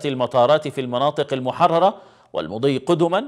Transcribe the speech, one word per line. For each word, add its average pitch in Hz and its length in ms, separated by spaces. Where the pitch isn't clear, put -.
المطارات 131 640
في 135 140
المناطق 135 520
المحررة 165 640
والمضي 117 440
قدما 170 500